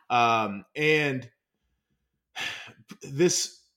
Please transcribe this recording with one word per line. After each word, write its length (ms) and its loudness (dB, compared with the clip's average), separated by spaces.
Um, 560 2
and 540 0
<sighs> 640 -12
this 580 0